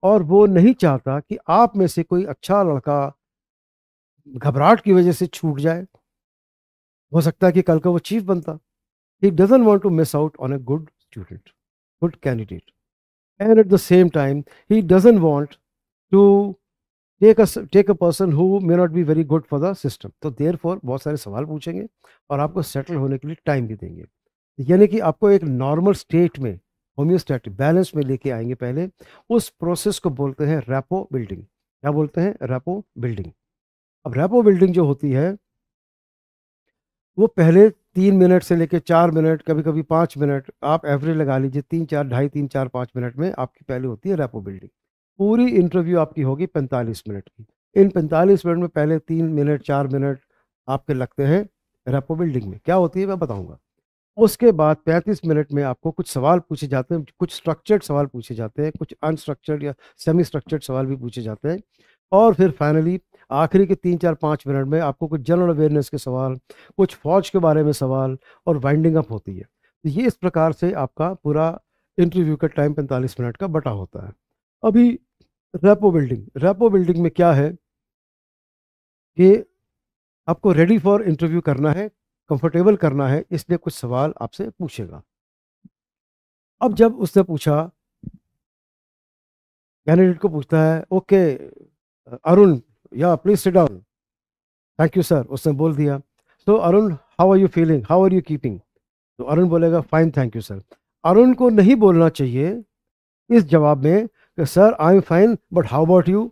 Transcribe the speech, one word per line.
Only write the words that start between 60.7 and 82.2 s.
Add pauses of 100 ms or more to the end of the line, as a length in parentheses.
भी
पूछे
जाते
हैं। (500)
और
फिर
finally (320)
आखिरी
के
तीन,
चार,
पाँच
मिनट
में
आपको
कुछ
जनरल
अवेयरनेस
के
सवाल, (420)
कुछ
फौज
के
बारे
में
सवाल (300)
और
वाइंडिंग
अप
होती
है।
तो
ये
इस
प्रकार
से
आपका
पूरा (380)
इंटरव्यू
का
टाइम
पैंतालीस
मिनट
का
बटा
होता
है। (500)
अभी (680)
रैपो
बिल्डिंग, (120)
रैपो
बिल्डिंग
में
क्या
है (1700)
कि (920)
आपको
ready
for
interview
करना
है, (420)